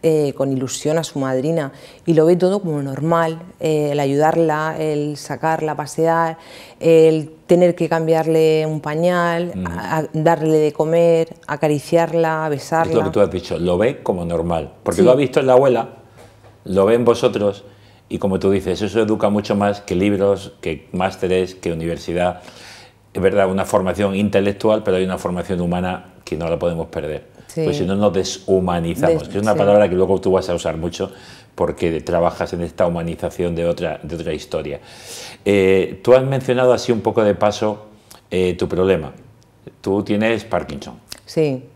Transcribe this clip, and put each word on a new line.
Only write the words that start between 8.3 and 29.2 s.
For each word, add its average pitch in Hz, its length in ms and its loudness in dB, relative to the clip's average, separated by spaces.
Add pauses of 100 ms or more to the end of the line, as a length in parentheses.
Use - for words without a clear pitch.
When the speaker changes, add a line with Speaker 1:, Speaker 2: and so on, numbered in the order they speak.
Speaker 1:
un 156 120 -4
pañal, 170 760 0
Speaker 2:
Ujú. 185 120 -6
Speaker 1:
a, 170 300 -6
a 156 60 -2 (100)
darle 156 460 2
de 151 120 2
comer, 165 640 2 (120)
acariciarla, 160 1000 0
besarla. 160 440 -2
Speaker 2:
Es 160 60 2
lo 113 80 2
que 98 40 -2
tú 95 120 -2
has 90 100 2
dicho, 87 260 -6
lo 87 220 0
ve 127 240 0
como 92 200 -2
normal, 85 480 -4 (120)
porque 92 180 0
Speaker 1:
Sí. - 40 6
Speaker 2:
lo 127 60 8
ha 127 40 8
visto 139 240 0
en 131 80 0
la 127 60 6
abuela, 127 360 4 (760)
lo 95 200 2
ve 110 100 4
en 123 80 2
vosotros 110 600 0 (440)
y - 120 -8
como 95 200 -2
tú 95 120 2
dices, 95 300 -2
eso 104 200 -2
educa 107 280 0
mucho 104 260 -2
más 101 260 0
que - 140 -6
libros, 98 680 0
que 78 320 -8
másteres, 92 600 -2
que - 180 -6
universidad. 85 680 -4 (720)
Es 90 80 -4
verdad, 95 280 2
una 95 160 -2
formación 98 500 0
intelectual, 101 680 0
pero 92 140 0
hay 92 80 2
una 92 120 -4
formación 90 440 -4
humana 90 520 -4 (100)
que - 140 -8
no 82 120 -4
la 82 100 -2
podemos 82 280 -2
perder. 76 480 -10 (120)
Speaker 1:
Sí. 160 160 -6
Speaker 2:
Pues 95 140 -2
si 95 80 -2
no, 95 100 -2
nos 101 180 2
deshumanizamos, 92 1080 0